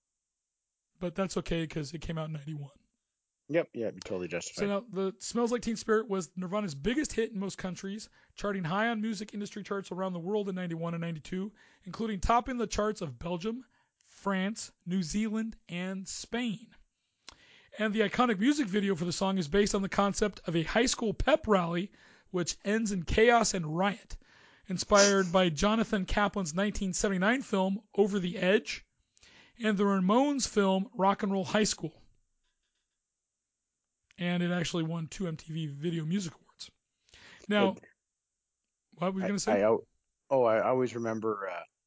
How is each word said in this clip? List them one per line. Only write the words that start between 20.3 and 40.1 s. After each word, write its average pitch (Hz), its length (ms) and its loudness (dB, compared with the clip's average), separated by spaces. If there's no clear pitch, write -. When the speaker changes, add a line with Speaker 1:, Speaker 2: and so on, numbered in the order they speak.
Speaker 1:
of 165 100 -2
a 165 80 2
high 233 220 2
school 233 280 0
pep - 340 2
rally 180 440 2
which 175 340 -2
ends 214 260 0
in 185 120 -2
chaos 233 500 6
and 160 240 -2
riot, 190 400 -2
inspired 196 640 6
by 185 180 4
Jonathan 202 560 0
Kaplan's 190 480 0
nineteen 196 400 -2
seventy-nine 208 480 2
film 196 380 0
Over 202 240 4
the 180 180 -4
Edge 196 480 0
and 214 140 2
the 208 80 4
Ramones 214 640 4
film 190 480 2
Rock 196 280 2
and 196 80 0
Roll 190 140 0
High 214 180 2
School. - 300 -4
And 175 240 0
it 175 80 0
actually 175 320 -2
won 160 240 -4
two 190 200 -6
M 160 100 -6
T - 160 -12
V 160 140 -4
Video 156 380 -4
Music 175 280 -2
Awards. - 380 -20
Now, 202 220 4
Speaker 2:
It, - 140 -8
Speaker 1:
what 185 180 -2
were 190 80 -4
you 185 40 -2
Speaker 2:
I, 185 40 -2
Speaker 1:
gonna 202 100 0
say? 214 140 2
Speaker 2:
I 196 80 4
al-, - 240 4